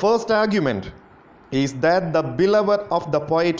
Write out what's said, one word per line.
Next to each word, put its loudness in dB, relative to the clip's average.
first 0
argument 0
is 0
that 0
the 0
beloved 0
of -2
the 2
poet 0